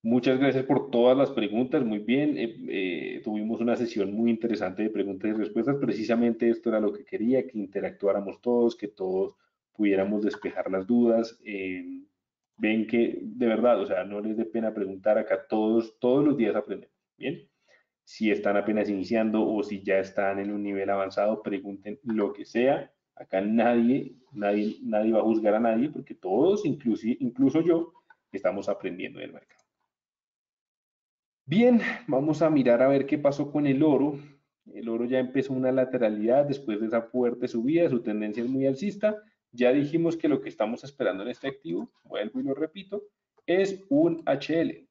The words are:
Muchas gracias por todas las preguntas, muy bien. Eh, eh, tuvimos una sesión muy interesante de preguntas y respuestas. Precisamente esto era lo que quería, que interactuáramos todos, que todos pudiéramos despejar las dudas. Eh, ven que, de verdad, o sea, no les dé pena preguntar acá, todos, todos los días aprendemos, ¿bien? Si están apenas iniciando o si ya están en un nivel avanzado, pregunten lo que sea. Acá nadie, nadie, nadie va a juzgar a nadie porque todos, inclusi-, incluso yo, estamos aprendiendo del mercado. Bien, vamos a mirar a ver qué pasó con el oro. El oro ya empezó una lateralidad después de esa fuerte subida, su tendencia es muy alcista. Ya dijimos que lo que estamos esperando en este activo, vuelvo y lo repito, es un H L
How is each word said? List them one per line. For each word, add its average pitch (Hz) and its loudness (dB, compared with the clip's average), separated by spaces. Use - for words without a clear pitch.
Muchas 127 2
gracias 131 2
por - 0
todas 123 6
las 135 2
preguntas, 120 0
muy 107 -2
bien. 135 0
Eh, - -4
eh, 87 -4
tuvimos 107 -4
una 117 0
sesión 107 -4
muy 113 0
interesante 107 -2
de 107 0
preguntas 98 -4
y 107 -2
respuestas. 113 -2
Precisamente 117 0
esto 117 -2
era 110 0
lo 101 0
que - -12
quería, 120 0
que 110 -10
interactuáramos 98 -4
todos, 120 2
que 101 -10
todos 95 -4
pudiéramos 101 0
despejar 95 -4
las 95 -4
dudas. 117 2
Eh, 92 -8
ven 110 0
que, 117 0
de 123 -4
verdad, 110 4
o 98 -2
sea, 95 -2
no 101 -6
les 107 -4
dé 113 -2
pena 110 -4
preguntar 98 0
acá, 98 -2
todos, 110 0
todos 131 4
los 139 4
días 107 2
aprendemos, - -6
¿bien? - -8
Si 107 -2
están 101 0
apenas 104 0
iniciando 107 0
o 107 0
si 98 -8
ya 95 2
están 98 -2
en 101 -4
un 104 -6
nivel 98 -4
avanzado, 101 0
pregunten 101 -8
lo 107 0
que - -12
sea. 127 0
Acá - -4
nadie, 120 2
nadie, 104 -2
nadie 110 0
va 110 4
a 101 2
juzgar 110 2
a 110 2
nadie 117 2
porque 143 -10
todos, 190 0
inclusi-, 117 -2
incluso 135 0
yo, 339 0
estamos 98 -4
aprendiendo 95 -8
del 85 -14
mercado. - -20
Bien, 233 6
vamos 147 0
a 160 4
mirar 120 6
a 135 6
ver 139 4
qué 147 0
pasó 143 0
con 147 0
el 135 4
oro. 143 4
El 110 -10
oro 117 -2
ya 127 0
empezó 131 -2
una 131 0
lateralidad 123 2
después 107 -4
de 113 -2
esa 113 -2
fuerte 123 -2
subida, 139 0
su 120 0
tendencia 107 -4
es 123 -4
muy 135 -2
alcista. 202 -2
Ya 123 4
dijimos 160 0
que - -4
lo 139 2
que - -12
estamos 113 -4
esperando 98 -4
en 113 -6
este 131 -10
activo, 165 -8
vuelvo - -6
y - -6
lo 277 -2
repito, 196 -8
es 190 0
un 170 2
H 143 0
L - -4